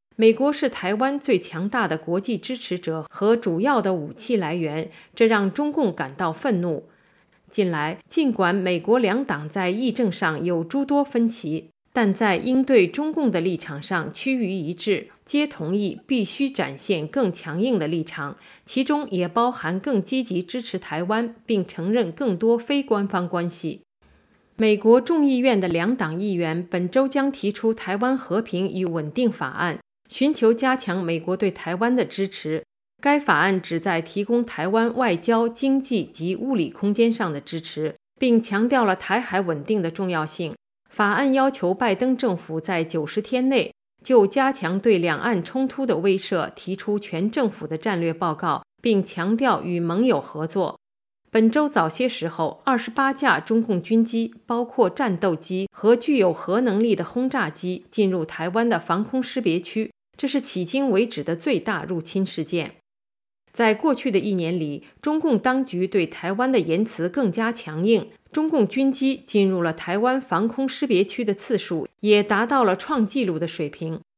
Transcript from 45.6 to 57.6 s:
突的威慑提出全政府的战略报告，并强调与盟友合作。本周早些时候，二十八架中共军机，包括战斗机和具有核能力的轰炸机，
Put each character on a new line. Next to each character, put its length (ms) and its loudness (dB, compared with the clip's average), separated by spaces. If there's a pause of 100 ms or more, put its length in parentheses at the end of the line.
突 160 -6
的 140 0
威 180 2
慑 380 -2
提 220 -8
出 240 -2
全 320 -2
政 180 0
府 160 -8
的 100 -6
战 240 -2
略 140 0
报 220 -2
告， 280 -2 (160)
并 240 2
强 320 -2
调 280 2
与 160 -2
盟 260 0
友 160 2
合 240 -8
作。 320 -2 (540)
本 180 4
周 180 4
早 220 2
些 180 0
时 200 -6
候， 360 -4
二 140 2
十 140 -6
八 200 0
架 280 2
中 200 0
共 220 0
军 240 2
机， 300 -4 (100)
包 180 -2
括 240 2
战 300 -2
斗 180 2
机 360 -4
和 240 4
具 220 2
有 140 6
核 300 0
能 180 2
力 160 4
的 80 0
轰 240 -2
炸 220 0
机， 400 -6